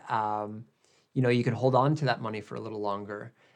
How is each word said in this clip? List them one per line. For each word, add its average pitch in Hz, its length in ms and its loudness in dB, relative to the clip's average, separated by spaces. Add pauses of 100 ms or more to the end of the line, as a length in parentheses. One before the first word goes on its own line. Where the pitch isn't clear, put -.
(100)
um, 107 560 -2 (480)
you 131 80 2
know, 123 80 4
you 120 140 4
can 131 100 2
hold 127 200 2
on 135 220 6
to 143 80 -2
that 123 160 0
money 110 200 -6
for 113 160 -14
a 117 40 -8
little 110 200 -8
longer. 104 520 -6 (240)